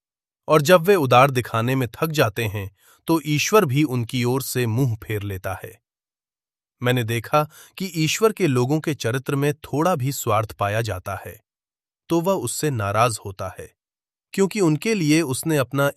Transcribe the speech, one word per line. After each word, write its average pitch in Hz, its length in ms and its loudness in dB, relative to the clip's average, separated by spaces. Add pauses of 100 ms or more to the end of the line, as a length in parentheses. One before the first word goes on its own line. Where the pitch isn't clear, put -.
(480)
और 151 140 4
जब 175 200 6
वे 196 140 6
उदार 135 360 6
दिखाने 123 440 -2
में 127 120 0
थक - 200 -4
जाते 135 380 0
हैं, 98 300 -8 (320)
तो 165 180 2
ईश्वर 151 400 2
भी 143 180 0
उनकी 123 400 -2
ओर 127 180 -2
से 127 240 -4
मुंह 117 380 -2
फेर 104 200 -6
लेता 95 400 -8
है। - 180 -20 (1000)
मैंने 123 200 0
देखा 117 460 -2 (280)
कि 185 80 -6
ईश्वर 175 460 0
के 196 160 0
लोगों 131 320 2
के 151 140 -4
चरित्र 127 420 -4
में 143 180 0
थोड़ा 165 420 -2
भी 131 160 -2
स्वार्थ 107 400 -2
पाया 104 300 -2
जाता 98 340 -8 (100)
है, - 180 -16 (640)
तो 170 120 2
वह 190 120 0
उससे 151 360 -2
नाराज 107 560 0
होता 95 340 -10
है, 78 140 -18 (600)
क्योंकि 196 280 0
उनके 165 320 2
लिए 160 280 2
उसने 151 360 -2
अपना 139 400 0